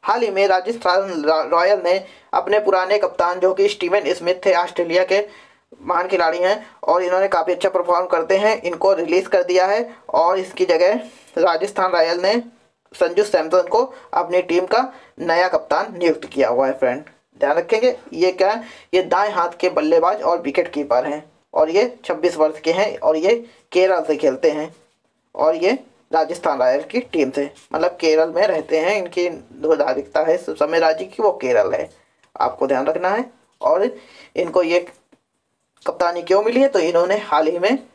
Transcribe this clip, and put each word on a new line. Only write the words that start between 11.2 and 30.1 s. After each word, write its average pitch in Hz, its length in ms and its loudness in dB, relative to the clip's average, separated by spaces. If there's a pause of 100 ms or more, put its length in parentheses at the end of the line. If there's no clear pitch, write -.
राजस्थान 185 520 0
रॉयल 170 300 0
ने 208 200 0 (540)
संजू 180 280 2
सैमसन 175 440 0
को 233 160 0 (300)
अपनी 175 300 0
team 180 240 0
का 226 140 0 (400)
नया 170 280 0
कप्तान 175 480 -4
नियुक्त 165 280 0
किया 131 240 0
हुआ 127 180 0
है 131 60 -2
friend। 131 300 -2 (380)
ध्यान 143 120 0
रखेंगे, 214 420 0 (180)
ये 180 180 2
क्या 185 200 0
है? 233 120 -4 (300)
ये 185 100 4
दाएं 185 280 0
हाथ 175 200 -2
के - 200 -2
बल्लेबाज 160 520 2
और 170 180 0
wicket - 320 -2
keeper 139 320 0
हैं 147 180 -6 (300)
और 156 160 2
ये 196 160 2 (200)
छब्बीस 165 320 -2
वर्ष 156 220 2
के 160 120 -2
हैं 196 280 -2
और 156 180 2
ये 190 180 2 (360)
केरल 180 320 2
से 156 140 0
खेलते 147 340 2
हैं। 151 220 -8 (640)
और 160 200 0
ये 180 220 0 (340)
राजस्थान 160 480 -2
रॉयल 127 240 2
की - 180 -4
टीम 147 300 -2
से, 143 180 -4 (240)
मतलब 170 240 -2
केरल 160 320 2
में 170 180 0
रहते 160 320 -2
हैं, 185 180 0
इनकी 175 320 -4
नागरिकता 156 920 -2